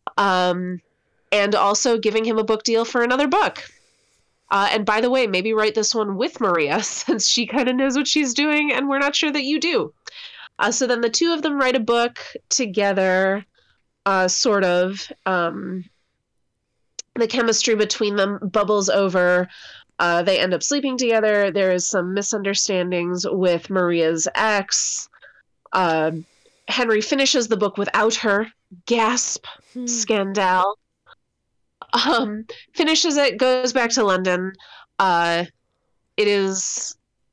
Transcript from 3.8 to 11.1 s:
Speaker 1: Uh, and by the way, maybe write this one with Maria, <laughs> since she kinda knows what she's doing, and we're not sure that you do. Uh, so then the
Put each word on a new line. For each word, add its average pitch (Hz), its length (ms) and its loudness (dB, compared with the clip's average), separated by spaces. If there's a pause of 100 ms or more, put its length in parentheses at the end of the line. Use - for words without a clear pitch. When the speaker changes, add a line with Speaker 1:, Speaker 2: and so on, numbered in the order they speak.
Speaker 1:
Uh, 202 220 2
and 214 120 0
by 214 160 2
the 240 100 2
way, 254 180 2
maybe 190 240 0
write 214 240 0
this 214 180 0
one 208 220 -2
with 262 240 -4
Maria, 175 420 0
<laughs> - 0 -
since - 460 -2
she 240 180 0
kinda 254 260 0
knows 262 240 0
what 294 120 -2
she's 269 260 0
doing, 294 380 0
and 269 160 -2
we're 277 100 0
not 285 160 0
sure 302 160 0
that 277 140 -2
you 294 160 -2
do. 247 320 -2 (680)
Uh, 208 120 0
so 247 160 0
then 233 140 0
the 233 100 0